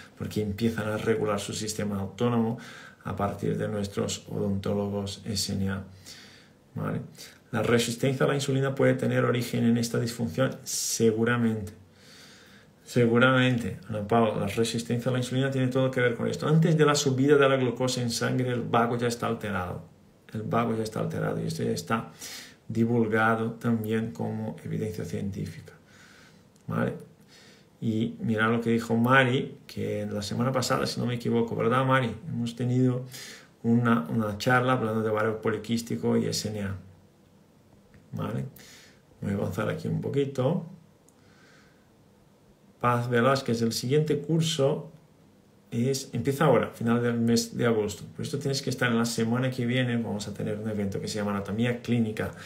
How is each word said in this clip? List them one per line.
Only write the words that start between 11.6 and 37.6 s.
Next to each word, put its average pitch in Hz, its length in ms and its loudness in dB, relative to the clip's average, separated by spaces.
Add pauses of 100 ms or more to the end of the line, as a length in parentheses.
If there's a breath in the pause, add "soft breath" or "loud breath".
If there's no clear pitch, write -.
Seguramente, 123 1040 4
Ana 107 180 -4
Paula, 110 300 2
la 101 100 -2
resistencia 117 640 -2
a - 20 0
la 127 60 0
insulina 131 320 0
tiene 131 160 0
todo 131 240 2
que 127 100 -2
ver 120 140 2
con 113 140 -4
esto. 110 180 -4
Antes 160 320 6
de 151 80 6
la 147 80 4
subida 139 420 4
de 139 120 8
la 135 80 4
glucosa 127 460 0
en 117 100 -2
sangre, 127 400 -2
el 117 100 -2
vago 117 340 2
ya 120 120 0
está 117 180 -4
alterado. 98 560 -4 (500)
El 110 100 -6
vago 113 340 0
ya 110 80 -2
está 113 160 -4
alterado 107 420 -2
y 110 60 -4
esto 107 160 -4
ya 117 80 0
está 117 400 -2 (560 loud breath)
divulgado 113 840 2
también 113 600 -2
como 110 500 -6
evidencia 107 440 -4
científica. 101 640 -6 (920 loud breath)
¿Vale? 57 260 -2 (880 loud breath)
Y 113 400 -2
mira 110 280 2
lo 117 120 2
que 117 80 -2
dijo 117 260 2
Mari, 127 640 4 (100)
que 104 400 -6
la 104 140 -4
semana 113 320 -2
pasada, 131 340 0
si - 140 -6
no 117 60 0
me 123 80 -2
equivoco, 117 420 0
¿verdad, 120 300 2
Mari? 127 280 2 (140)
Hemos 117 280 -4
tenido 123 500 2 (560 loud breath)
una, 117 480 4
una 107 260 0
charla 127 380 2
hablando 110 280 0
de 110 60 0
ovario 107 320 0
poliquístico 117 800 -2
y 110 80 0
S 107 200 -4
N 107 160 -4
A. 98 120 -4 (1400)